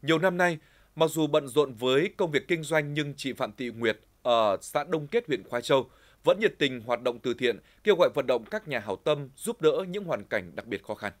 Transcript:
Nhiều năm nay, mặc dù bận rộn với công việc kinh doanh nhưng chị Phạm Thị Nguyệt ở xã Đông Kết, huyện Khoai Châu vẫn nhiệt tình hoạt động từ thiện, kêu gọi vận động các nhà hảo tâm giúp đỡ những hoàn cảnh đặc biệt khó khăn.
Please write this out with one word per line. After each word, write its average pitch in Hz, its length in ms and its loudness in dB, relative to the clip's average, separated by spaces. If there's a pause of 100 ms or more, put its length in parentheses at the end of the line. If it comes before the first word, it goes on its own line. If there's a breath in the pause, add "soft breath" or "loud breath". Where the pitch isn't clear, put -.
Nhiều 156 180 2
năm 175 180 0
nay, 175 200 2 (380 soft breath)
mặc 160 160 2
dù 156 160 0
bận 147 200 2
rộn 135 260 2
với 131 440 2
công 175 140 0
việc 139 160 -2
kinh 165 160 -2
doanh 147 300 0
nhưng 147 240 -4
chị 127 160 -6
Phạm 110 220 -4
Thị 123 140 -6
Nguyệt 110 300 -2 (240)
ở 113 380 4
xã 147 220 -4
Đông 156 240 -4
Kết, 233 200 -2
huyện 117 160 -2
Khoai 120 180 -4
Châu 131 280 2 (340 soft breath)
vẫn 180 160 4
nhiệt 214 200 0
tình 131 220 0
hoạt 117 200 -2
động 120 180 -2
từ 123 140 -4
thiện, 117 260 0 (240 soft breath)
kêu 208 120 4
gọi 160 200 4
vận 135 120 -2
động 117 180 0
các 214 220 -8
nhà 131 120 -4
hảo 101 160 -4
tâm 143 400 -4
giúp - 260 -8
đỡ 156 260 2
những 196 160 -8
hoàn 127 200 -6
cảnh 92 320 -6
đặc 98 100 -12
biệt 104 180 -6
khó 107 120 -8
khăn. 101 240 -8